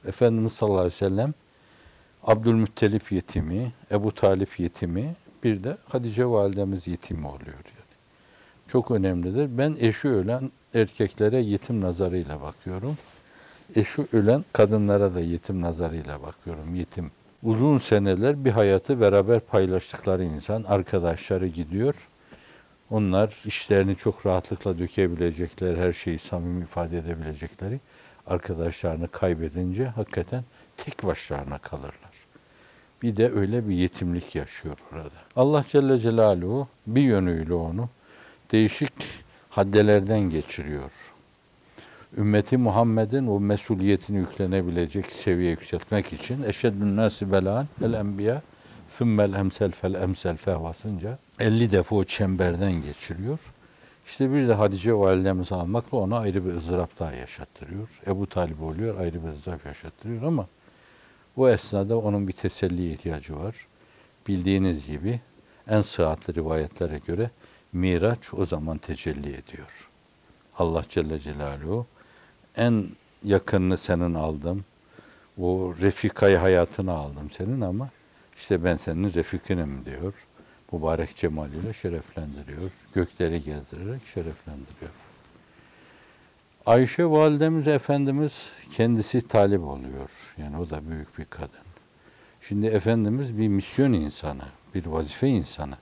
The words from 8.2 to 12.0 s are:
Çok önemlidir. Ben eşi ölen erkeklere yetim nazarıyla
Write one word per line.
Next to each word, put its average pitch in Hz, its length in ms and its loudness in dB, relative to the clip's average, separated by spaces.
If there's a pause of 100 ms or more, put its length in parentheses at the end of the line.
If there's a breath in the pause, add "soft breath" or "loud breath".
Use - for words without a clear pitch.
Çok 127 220 0
önemlidir. 98 680 0
Ben 147 220 0
eşi 113 280 2
ölen 120 420 0 (240)
erkeklere 107 640 2
yetim 107 420 -2
nazarıyla 87 600 -2